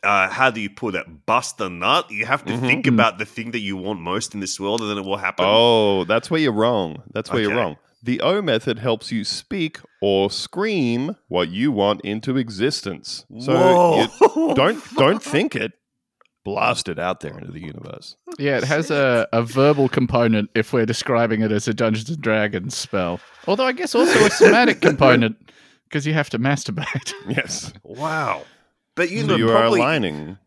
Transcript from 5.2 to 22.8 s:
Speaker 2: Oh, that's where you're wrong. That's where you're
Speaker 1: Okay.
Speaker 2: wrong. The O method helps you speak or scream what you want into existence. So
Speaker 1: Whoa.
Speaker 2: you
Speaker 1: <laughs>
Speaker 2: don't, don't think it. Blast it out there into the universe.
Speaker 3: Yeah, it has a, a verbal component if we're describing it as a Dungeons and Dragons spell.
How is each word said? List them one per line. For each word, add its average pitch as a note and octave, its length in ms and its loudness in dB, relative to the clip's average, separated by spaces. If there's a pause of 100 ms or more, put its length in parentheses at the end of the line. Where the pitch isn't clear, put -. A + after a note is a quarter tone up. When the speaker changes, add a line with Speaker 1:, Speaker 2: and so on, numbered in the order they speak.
Speaker 2:
Oh, G#2+ 580 4
that's A2 260 -2
where D#3+ 100 0
you're C#3+ 120 2
wrong. G#2+ 500 0 (100)
That's A2+ 200 -6
where B2 100 0
you're G#2 80 0
Speaker 1:
Okay. A#2 100 -2
Speaker 2:
wrong. E2 160 -4 (260)
The B2 200 -4
O F#3 180 0
method A#2 380 -2
helps A2+ 340 -4
you A2 120 -4
speak - 540 -6 (220)
or G3 300 2
scream E3+ 880 -4 (120)
what F2 220 0
you A2+ 200 -2
want G#2 300 0
into A2 380 -4
existence. A2 880 -6 (140)
So B2+ 140 -4
Speaker 1:
Whoa. - 540 4 (400)
Speaker 2:
you - 60 0
Speaker 1:
<laughs> - 0 -
Speaker 2:
don't, F3+ 280 2 (140)
don't G3 260 4
think G3+ 320 -2
it. G#2+ 180 -4 (680)
Blast G#2+ 460 -2
it E2 100 -6
out F2+ 220 -4
there D#2 160 -12
into F2 160 -16
the D#2 80 -14
universe. - 560 -16 (220)
Speaker 3:
Yeah, C#3 180 0
it A2+ 80 0
has D3 260 -2
a, C3 440 2
a A#2 80 2
verbal C3+ 480 2
component A#2 640 2
if A2 180 0
we're A#2 140 2
describing A2+ 560 0
it A2 100 0
as G#2+ 160 -2
a A2+ 60 0
Dungeons A2 340 -2
and D3+ 140 -8
Dragons G#2+ 520 -2
spell. F2 460 -4 (260)